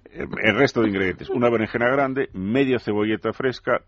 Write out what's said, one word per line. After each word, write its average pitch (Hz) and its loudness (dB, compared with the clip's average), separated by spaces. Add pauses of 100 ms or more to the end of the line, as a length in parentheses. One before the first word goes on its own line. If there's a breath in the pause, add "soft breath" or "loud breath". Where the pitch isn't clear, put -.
(120)
El, - -8 (140)
el 107 4
resto 123 2
de 107 4
ingredientes, 95 -2
una 120 2
berenjena 117 0
grande, 135 0
media 120 0
cebolleta 107 -2
fresca, 127 -4